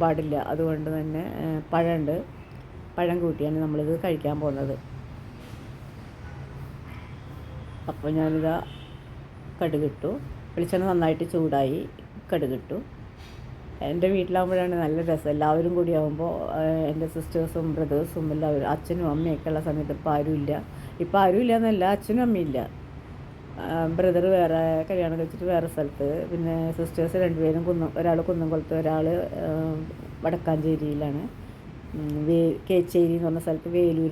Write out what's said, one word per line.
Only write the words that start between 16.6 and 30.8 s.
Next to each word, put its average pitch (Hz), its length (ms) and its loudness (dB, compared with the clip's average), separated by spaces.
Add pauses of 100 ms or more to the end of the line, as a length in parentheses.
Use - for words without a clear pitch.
ഏ, - 20 2 (260)
എൻ്റെ 160 240 -2
സിസ്റ്റേഴ്സും 165 520 -2 (100)
ബ്രദേഴ്സും 160 580 0
എല്ലാവരും, 151 380 2
അച്ഛനും 175 400 -2
അമ്മയൊക്കെ 160 380 0
ഉള്ള 156 180 0
സമയത്ത് 147 300 -2
ഇപ്പം 160 160 -2
ആരുമില്ല. 147 380 0 (520)
ഇപ്പം 185 180 2
ആരുമില്ല 220 380 6
എന്നല്ല, 214 240 4 (120)
അച്ഛനും 220 300 2
അമ്മയും 190 220 2
ഇല്ല. 131 100 -2 (1040)
ആ, - 40 -6 (320)
ബ്രദർ 180 260 6 (100)
വേറെ 165 260 6 (300)
കല്യാണം 170 300 2
കഴിച്ചിട്ട് 160 340 -4
വേറെ 165 200 4
സ്ഥലത്ത്, 143 340 0 (220)
പിന്നെ 165 240 0 (240)
സിസ്റ്റേഴ്സ് 165 460 0
രണ്ടുപേരും 160 440 2
കുന്നം-, 160 340 2
ഒരാൾ 170 260 4
കുന്നംകുളത്ത്, 160 540 0
ഒരാൾ, 156 260 2 (320)
ഏ, 165 80 -2 (760)
വടക്കാഞ്ചേരിയിലാണ്. 151 960 0 (760)